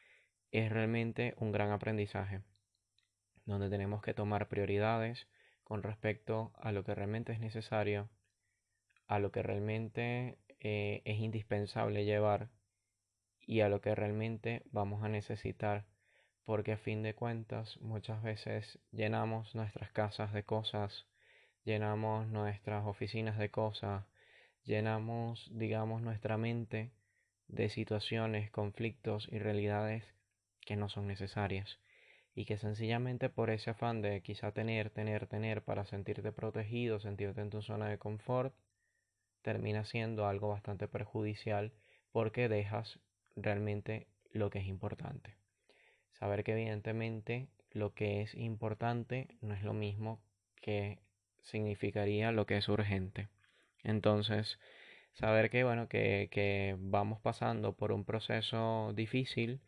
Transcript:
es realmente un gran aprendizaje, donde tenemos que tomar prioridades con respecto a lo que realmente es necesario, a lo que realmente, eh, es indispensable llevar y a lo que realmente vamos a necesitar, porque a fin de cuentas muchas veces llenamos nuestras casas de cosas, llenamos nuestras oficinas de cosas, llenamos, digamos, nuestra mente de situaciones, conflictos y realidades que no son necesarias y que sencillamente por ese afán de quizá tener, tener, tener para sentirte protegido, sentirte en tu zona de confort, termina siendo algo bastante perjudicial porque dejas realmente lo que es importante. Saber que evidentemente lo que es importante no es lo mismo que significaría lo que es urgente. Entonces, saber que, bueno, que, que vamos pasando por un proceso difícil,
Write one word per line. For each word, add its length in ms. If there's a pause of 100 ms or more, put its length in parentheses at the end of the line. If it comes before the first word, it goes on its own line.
(520)
es 200
realmente 640
un 140
gran 200
aprendizaje, 680 (1040)
donde 240
tenemos 320
que 120
tomar 340
prioridades 800 (360)
con 200
respecto 720
a 160
lo 120
que 120
realmente 380
es 60
necesario, 680 (1000)
a 120
lo 120
que 120
realmente, 920 (220)
eh, 460
es 140
indispensable 840
llevar 440 (920)
y 200
a 80
lo 120
que 140
realmente 760
vamos 320
a 60
necesitar, 760 (600)
porque 280
a 40
fin 240
de 140
cuentas 680
muchas 400
veces 580 (120)
llenamos 640
nuestras 360
casas 400
de 120
cosas, 640 (560)
llenamos 640
nuestras 580
oficinas 540
de 100
cosas, 560 (580)
llenamos, 880
digamos, 520
nuestra 340
mente 540 (560)
de 220
situaciones, 840
conflictos 800
y 80
realidades 640 (560)
que 140
no 120
son 200
necesarias 720 (560)
y 100
que 120
sencillamente 720
por 200
ese 220
afán 300
de 200
quizá 300
tener, 400
tener, 340
tener 380
para 220
sentirte 460
protegido, 680
sentirte 420
en 80
tu 140
zona 260
de 80
confort, 560 (880)
termina 420
siendo 440
algo 220
bastante 380
perjudicial 840 (380)
porque 380
dejas 500 (360)
realmente 720 (240)
lo 200
que 80
es 80
importante. 720 (800)
Saber 300
que 80
evidentemente 960 (220)
lo 220
que 280
es 140
importante 1080
no 120
es 100
lo 100
mismo 480 (400)
que 380 (420)
significaría 880
lo 140
que 120
es 120
urgente. 580 (560)
Entonces, 760 (540)
saber 360
que, 160
bueno, 240
que, 420
que 480
vamos 400
pasando 560
por 160
un 140
proceso 880
difícil, 720